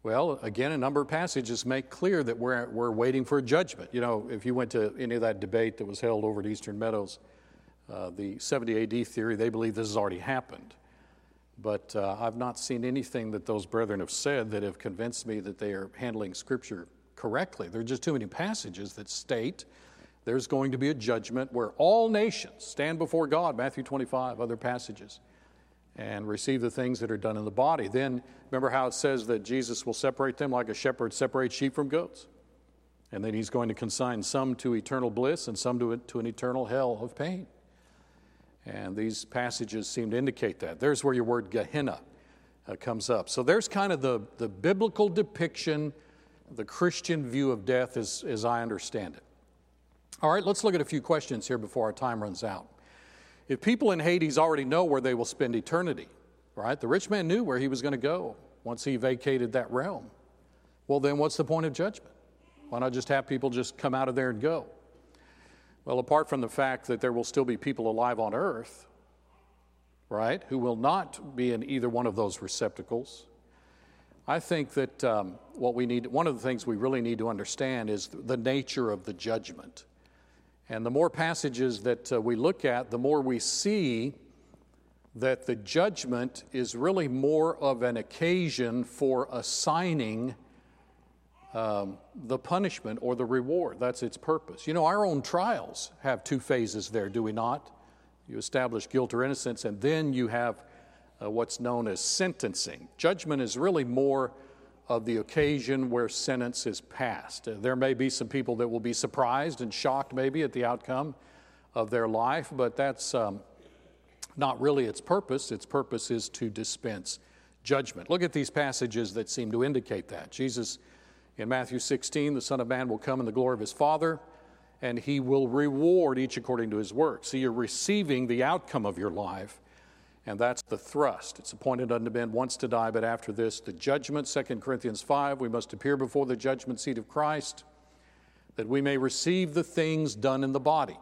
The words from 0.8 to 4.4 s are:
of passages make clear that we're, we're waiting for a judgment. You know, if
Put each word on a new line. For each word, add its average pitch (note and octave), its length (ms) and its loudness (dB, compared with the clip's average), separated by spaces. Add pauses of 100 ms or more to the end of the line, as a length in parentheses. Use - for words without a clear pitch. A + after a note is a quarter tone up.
of C3+ 80 -2
passages C#3 560 -2
make C3 240 0
clear F3 360 2
that A#2 120 0
we're, A#2+ 320 0
we're A#2 220 0
waiting B2+ 340 2
for C#3+ 140 2
a C#3 40 2
judgment. C#3 500 2
You B2 80 0
know, A#2+ 280 0
if A2 160 -8